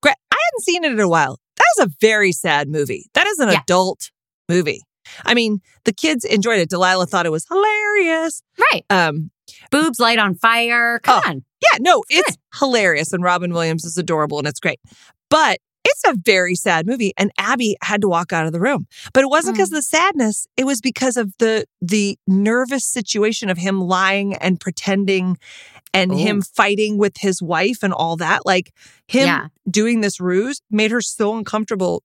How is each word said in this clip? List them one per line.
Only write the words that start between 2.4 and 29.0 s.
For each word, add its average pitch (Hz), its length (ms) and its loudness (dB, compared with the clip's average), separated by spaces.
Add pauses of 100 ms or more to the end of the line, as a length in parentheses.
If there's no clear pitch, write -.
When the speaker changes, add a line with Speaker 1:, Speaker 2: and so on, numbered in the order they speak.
Speaker 1:
movie. 143 420 -4
That 339 140 2
is 415 120 -4
an 262 120 2
Speaker 2:
Yeah. - 100 2
Speaker 1:
adult 185 500 -2 (380)
movie. 170 320 0 (460)
I 233 80 2
mean, 220 260 0 (240)
the 214 80 0
kids 311 320 -2
enjoyed 220 340 0
it. 170 120 0
Delilah 185 360 2
thought 175 200 -2
it 165 60 -2
was 156 140 -4
hilarious. 392 960 0 (300)
Speaker 2:
Right. 180 160 -4
Speaker 1:
Um, 160 420 0 (400)
Speaker 2:
Boobs 294 300 0
light 233 180 2
on 202 180 2
fire. 233 680 0
Come 240 220 4
Speaker 1:
Oh, 254 40 -2
Speaker 2:
on. 139 160 -8 (180)
Speaker 1:
yeah, 554 180 4
no, 294 280 4
it's 302 220 2
Speaker 2:
Good. - 80 -8 (200)
Speaker 1:
hilarious. 196 540 2
And 180 100 -2
Robin 180 300 0
Williams 165 320 -2
is 165 140 -8
adorable 151 400 -2
and 143 80 -4
it's 143 140 -8
great. - 200 -4 (500)
But 302 280 4 (320)
it's - 160 -2
a 320 160 4
very 180 320 2
sad 170 320 0
movie. 233 300 -2
And 202 220 0
Abby 220 440 -2
had 208 200 -2
to 208 60 2
walk 170 260 -2
out 165 100 0
of 160 80 -4
the 170 80 -4
room. 240 260 -2 (280)
But 262 100 6
it 277 60 -2
wasn't 311 260 0
'cause 359 140 2
Speaker 2:
Mm. - 20 -8
Speaker 1:
of 320 40 -2
the 294 60 -2
sadness. 311 640 0 (120)
It 262 80 0
was 262 160 -2
because 254 340 -2
of 214 220 -2
the, 220 260 0 (160)
the 202 460 -2
nervous 233 580 0
situation 214 640 -2
of 185 80 -2
him 190 240 -2
lying 190 540 0
and 185 260 -2
pretending 190 800 -2 (560)
and 190 180 2
him 202 260 0
Speaker 2:
Ooh. 196 40 -2
Speaker 1:
fighting 208 560 0
with 202 200 0
his 190 220 -2
wife 180 420 -2
and 190 120 -2
all 165 240 -2
that. 170 260 -2
Like, 185 300 -2 (320)